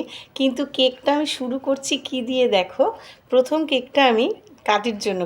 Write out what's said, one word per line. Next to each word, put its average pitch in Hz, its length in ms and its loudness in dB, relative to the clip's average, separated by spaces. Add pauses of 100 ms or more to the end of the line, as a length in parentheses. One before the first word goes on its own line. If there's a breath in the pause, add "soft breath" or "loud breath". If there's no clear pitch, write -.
(340 loud breath)
কিন্তু 262 280 0 (140)
কেকটা 262 380 0
আমি 294 220 0
শুরু 254 200 -6 (100)
করছি 269 280 -2 (120)
কি 254 120 -6 (100)
দিয়ে 254 180 2 (100)
দেখো। 185 280 0 (440 loud breath)
প্রথম 254 380 2
কেকটা 269 340 0 (100)
আমি 226 160 2 (420)
কাটির 208 300 0
জন্য 190 280 -2